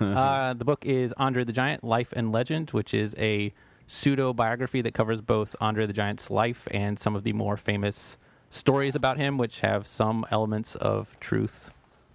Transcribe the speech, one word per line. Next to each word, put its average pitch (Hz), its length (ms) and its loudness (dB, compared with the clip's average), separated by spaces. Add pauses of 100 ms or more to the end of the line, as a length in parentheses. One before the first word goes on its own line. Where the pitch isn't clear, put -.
Uh, 131 540 2
the 117 100 -6
book 143 220 2
is 127 300 0
Andre 127 260 2
the 117 100 -2
Giant: 131 300 0
Life 117 320 0
and 113 160 0
Legend, 147 400 0
which 107 220 -2
is 107 260 0
a 104 340 0 (320)
pseudo-biography 127 960 0
that 117 140 -2
covers 110 260 0
both 107 400 0
Andre 107 240 2
the 104 80 -4
Giant's 104 380 -2
life 113 400 0
and 104 260 0
some 104 180 0
of 98 80 -4
the 113 80 0
more 104 260 0
famous 101 600 -2 (320)
stories 139 460 2
about 131 220 0
him, 139 200 0
which 120 240 -2
have 104 240 2
some 110 460 0
elements 107 440 0
of 104 440 -2
truth - 520 -2 (440)